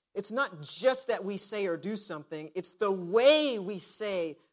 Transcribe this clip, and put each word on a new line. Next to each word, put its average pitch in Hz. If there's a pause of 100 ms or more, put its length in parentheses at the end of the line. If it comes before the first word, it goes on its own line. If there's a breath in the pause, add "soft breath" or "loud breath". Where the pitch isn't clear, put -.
(140)
It's 196
not 220
just 262
that 208
we 196
say 202
or 170
do 190
something, 156
it's 180
the 208
way 233
we 196
say 180 (160 soft breath)